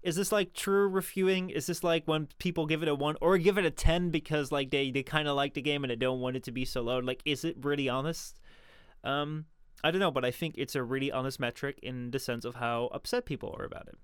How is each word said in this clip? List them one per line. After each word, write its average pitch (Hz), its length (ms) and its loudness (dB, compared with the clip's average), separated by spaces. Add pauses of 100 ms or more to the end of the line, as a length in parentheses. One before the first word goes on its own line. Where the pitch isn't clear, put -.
Is 170 140 0
this, 196 140 0
like, 208 220 2
true 196 360 4
reviewing? 185 600 2
Is - 160 -2
this, 175 180 -2
like, 165 200 4
when 156 220 0 (100)
people 170 280 0
give 156 180 0
it 160 60 2
a 147 60 2
one 147 260 0
or 185 160 6
give 185 200 6
it 202 60 2
a 160 80 4
ten 175 380 4
because, 151 420 0
like, 139 180 0
they, 139 220 2
they 131 120 0
kinda 147 300 0
like 139 200 0
the 147 80 -4
game 143 240 0
and 123 60 -2
they 120 40 -2
don't 127 240 0
want 127 160 -2
it 127 80 -6
to 127 80 -8
be 127 140 -2
so 127 160 -4
low? 120 180 0
Like, 127 240 -2
is 147 220 -2
it 165 180 -2
really 143 240 0
honest? 135 540 -4 (640)
Um, 147 400 -2 (400)
I 160 60 4
don't 185 100 2
know, 175 100 4
but 131 140 0
I 123 60 2
think 160 260 -4
it's - 180 -4
a 131 80 0
really 135 300 -2
honest 131 260 -2
metric 127 420 -4
in 123 300 -8
the 135 80 -2
sense 117 240 -4
of 120 120 -6
how 120 360 -2
upset - 340 -4
people - 320 -6
are - 80 -6
about - 220 -12
it. - 160 -18